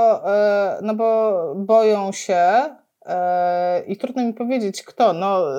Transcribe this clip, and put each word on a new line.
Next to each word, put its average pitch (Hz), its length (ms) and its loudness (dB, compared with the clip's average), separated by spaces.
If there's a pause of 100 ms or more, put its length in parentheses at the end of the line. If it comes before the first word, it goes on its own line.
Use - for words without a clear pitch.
(340)
e, 202 480 0
no 214 120 -2
bo 220 380 2 (240)
boją 208 560 2
się, 202 640 0 (300)
e, 180 800 -2
i 196 100 -6
trudno 254 280 -6
mi 233 100 -4
powiedzieć, 233 480 -4
kto. 220 300 0
No, 190 260 -2 (200)